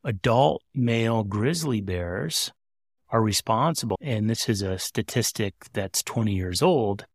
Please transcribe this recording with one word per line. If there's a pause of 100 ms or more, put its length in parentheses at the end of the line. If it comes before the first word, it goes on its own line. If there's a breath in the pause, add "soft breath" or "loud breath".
adult (140)
male
grizzly
bears (580)
are
responsible,
and
this
is
a
statistic (180)
that's
twenty
years
old